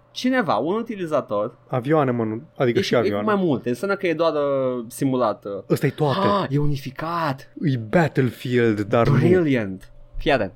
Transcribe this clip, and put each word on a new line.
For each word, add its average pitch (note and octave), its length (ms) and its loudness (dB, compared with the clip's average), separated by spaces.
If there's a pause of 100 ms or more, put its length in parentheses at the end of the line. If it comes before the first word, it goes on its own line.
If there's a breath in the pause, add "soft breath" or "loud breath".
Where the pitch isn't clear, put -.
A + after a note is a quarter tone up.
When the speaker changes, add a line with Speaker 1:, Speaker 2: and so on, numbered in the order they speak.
(100)
Speaker 1:
cineva, B3 460 0
un D3 180 0
utilizator, D#3 920 -4
Speaker 2:
Avioane, C3+ 440 2
mă, A#2+ 140 -2
nu, A2 180 -4 (140)
adică B2 220 2
Speaker 1:
e G3 40 2
Speaker 2:
și - 60 -4
Speaker 1:
și, - 60 0
e B2+ 40 4
cu A#2 60 4
Speaker 2:
avioane. G#3 200 -2
Speaker 1:
mai G#3+ 100 2 (100)
multe, B2+ 240 0
înseamnă G3 280 -2
că F#3+ 100 -6
e E3 80 0
doar, E3 180 0
uh, C3+ 560 -2
simulat, B2+ 560 -2
uh. G2+ 80 -8 (180)
Speaker 2:
Ăsta D3+ 160 0
e C3 40 2
toate. D3 360 0
Speaker 1:
Ah, G3+ 220 2
e C#3 100 -2
unificat. D3 920 -2 (100)
Speaker 2:
E C#3 140 2 (380)
Battlefield, A#2+ 680 0
dar A#2 280 2
nu. C#3+ 100 4
Speaker 1:
Brilliant. C3+ 760 2 (240)
Fii - 160 -2
atent. G#2 240 0